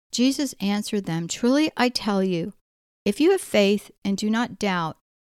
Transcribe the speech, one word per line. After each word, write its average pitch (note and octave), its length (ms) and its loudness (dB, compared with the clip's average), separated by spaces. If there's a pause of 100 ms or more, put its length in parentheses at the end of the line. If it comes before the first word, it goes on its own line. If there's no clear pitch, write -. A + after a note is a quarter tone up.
(120)
Jesus C4+ 480 0
answered G3+ 460 -2
them, E3 200 -4
"Truly C#4 480 2
I B3 140 2
tell G3+ 340 0
you, F3+ 300 -2 (540)
if G#3 120 -2
you D#4+ 140 4
have F#4+ 80 2
faith G3+ 500 2 (140)
and G3 120 -2
do G#3+ 120 -2
not A3+ 300 -2
doubt, F3+ 400 -2 (380)